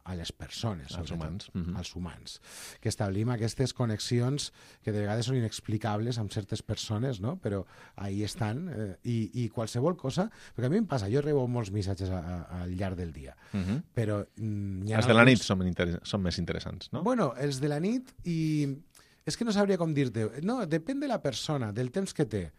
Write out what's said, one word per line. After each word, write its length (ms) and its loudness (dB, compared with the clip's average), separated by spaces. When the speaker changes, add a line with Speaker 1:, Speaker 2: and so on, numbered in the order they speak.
Speaker 1:
a 100 -8
les 160 -6
persones, 640 -6
Speaker 2:
Als 140 -6
Speaker 1:
sobretot, 80 -6
Speaker 2:
humans, 380 -6
mhm. 220 -2
Speaker 1:
als 200 -8
humans, 440 -10
que 120 -2
establim 400 0
aquestes 420 0
connexions 800 0
que 100 -2
de 80 0
vegades 240 0
són 120 0
inexplicables 800 0
amb 120 -2
certes 320 -4
persones, 600 -2
no? 180 -2
Però 240 -2
ahí 280 -2
estan, 440 -4
eh, 360 -6
i, 260 0
i 40 -2
qualsevol 480 0
cosa... 340 -2
Perquè 120 0
a 20 2
mi 80 4
em 100 2
passa, 220 -2
jo 140 2
rebo 260 2
molts 220 -2
missatges 400 0
a, 100 0
a, 440 -6
al 120 -4
llarg 220 -2
del 160 -4
dia, 200 -12
Speaker 2:
Mhm. 300 0
Speaker 1:
però, 320 0
mm, 500 -4
hi 60 0
ha 60 2
Speaker 2:
Els 80 6
de 80 8
la 60 10
Speaker 1:
alguns 180 10
Speaker 2:
nit 40 -2
són 240 2
inter-, 380 0
són 160 -2
més 180 0
interessants, 540 -6
no? 100 -4
Speaker 1:
Bueno, 360 2
els 200 -2
de 100 0
la 120 -2
nit 320 -2
i... 500 0
És 140 -4
que 80 2
no 80 6
sabria 260 6
com 160 4
dir-te. 480 2
No, 240 0
depèn 320 0
de 80 0
la 160 0
persona, 500 0
del 200 -2
temps 220 -2
que 100 2
té. 340 -2